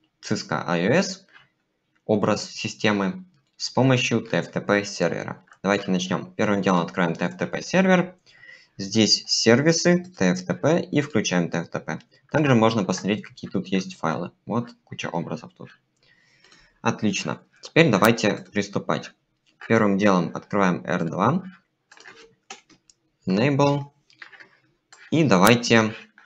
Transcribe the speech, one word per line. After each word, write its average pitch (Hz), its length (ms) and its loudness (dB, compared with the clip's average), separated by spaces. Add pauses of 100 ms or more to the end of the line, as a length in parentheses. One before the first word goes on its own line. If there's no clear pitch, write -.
(220)
Cisco - 420 -4
I 87 240 0
O 113 40 2
S 190 340 -2 (800)
образ 107 420 0
системы 98 760 -4 (320)
с - 140 -10
помощью 123 500 2
Т - 160 -4
Ф 82 140 -4
Т 92 100 -6
П 101 240 0
сервера. - 580 -4 (200)
Давайте 101 260 0
начнём. 90 460 -2
Первым 104 260 0
делом 92 200 2
откроем 82 340 -2
Т 90 100 -4
Ф 87 100 -6
Т 87 120 -4
П - 160 -8
сервер. 185 520 2 (640)
Здесь 101 480 2
сервисы, 165 800 2 (100)
Т 185 180 0
Ф - 120 -6
Т - 80 -4
П 160 280 0
и - 200 -2
включаем 95 480 -2
Т 85 120 -4
Ф - 80 -10
Т - 100 -8
П. - 200 -8 (300)
Также 143 240 2
можно 113 300 4
посмотреть, 95 400 -4
какие - 260 -16
тут 95 200 -6
есть 185 280 -4
файлы. 82 320 -4 (160)
Вот 117 240 -6 (140)
куча - 240 -12
образов 85 500 -8
тут. - 140 -20 (1120)
Отлично. 104 600 -2 (220)
Теперь 160 260 4
давайте 107 440 4 (200)
приступать. - 600 -6 (540)
Первым 104 300 2
делом 92 380 2
открываем 95 500 -2
Р 87 200 -2
два. 95 380 0 (1800)
Enable. 139 580 2 (1200)
И 160 140 2
давайте 110 720 4 (300)